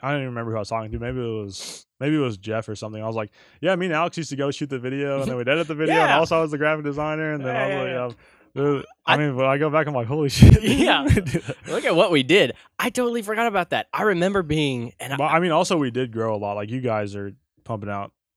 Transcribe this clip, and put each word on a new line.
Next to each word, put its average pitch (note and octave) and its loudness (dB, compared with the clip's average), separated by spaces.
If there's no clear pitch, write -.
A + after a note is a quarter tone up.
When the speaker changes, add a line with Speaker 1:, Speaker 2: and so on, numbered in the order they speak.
Speaker 1:
I C3 -4
don't D3 -2
even C3 -6
remember A#2 -6
who A2 -2
I A2 -2
was G2+ -6
talking A2 -6
to. A#2 -6
Maybe B2+ -6
it A2+ -4
was, - -14
maybe D3+ 0
it D3 2
was A#2+ -2
Jeff G#2+ -6
or G#2+ -8
something. G#2+ -12
I A2 -6
was A2+ -4
like, G#2+ -6
"Yeah, F3+ 2
me F3+ -2
and E3 -2
Alex E3+ -2
used D#3 -6
to C#3 -8
go C#3 -2
shoot D3 -6
the C3+ -6
video, C#3 -4
and C3+ -4
then B2+ -4
we'd B2 -4
edit D#3 2
the D#3 -4
video, D#3 2
and D3+ 4
Speaker 2:
<laughs> C#4 4
Yeah. F3+ 4
Speaker 1:
also E3 2
I D#3+ 2
was D#3 -2
the D3 -4
graphic D3+ 0
designer," D3+ -2
and D3 -4
then B2+ -2
Speaker 2:
Yeah, B2+ -2
Speaker 1:
I - 0
was - -2
Speaker 2:
yeah, B2 -4
Speaker 1:
like, A#2+ -8
Speaker 2:
yeah. C3+ 0
Speaker 1:
um, C#3+ 2
uh, - -8
I - 4
Speaker 2:
I - 0
Speaker 1:
mean, D3 0
when C3 2
I C3+ 2
go D3+ 0
back, D3+ 2
I'm D3 -4
like, A#2 -2
"Holy D3 0
<laughs> - -4
shit." - 12
Speaker 2:
Yeah. A3+ 4
Speaker 1:
<laughs> E3+ 0
Speaker 2:
Look A#3 -4
at A3+ 2
what F3 6
we C#3+ 4
did. D#3 4
I A#3 0
totally A#3+ -2
forgot A3 -2
about G3 -2
that. A#2+ -2
I F#3 -2
remember G3 2
being, C#3 -2
and C3 -10
I - -4
Speaker 1:
But, C#3 0
I D#3+ 4
mean, F3 0
also, F3 2
we C3 -2
did B2 -4
grow A2+ -2
a G#2 -2
lot. G2+ -4
Like, G#2 -8
you B2+ -6
guys G#2+ -4
are G2+ -8
pumping G#2 -8
out G2+ -8